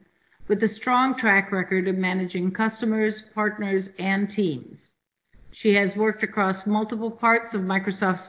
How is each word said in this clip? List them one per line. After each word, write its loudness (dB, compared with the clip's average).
with 2
a 4
strong 0
track 2
record 0
of 0
managing -2
customers, 0
partners, 0
and 0
teams. -4
She 2
has 2
worked 0
across 0
multiple 0
parts 2
of 0
Microsoft's -2